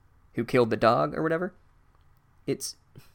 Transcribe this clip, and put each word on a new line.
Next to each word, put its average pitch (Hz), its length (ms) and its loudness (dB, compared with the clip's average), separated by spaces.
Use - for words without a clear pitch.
who 120 100 -4
killed 120 280 2
the 110 40 2
dog 131 380 2
or - 80 -6
whatever. 165 320 -4
It's, - 300 -6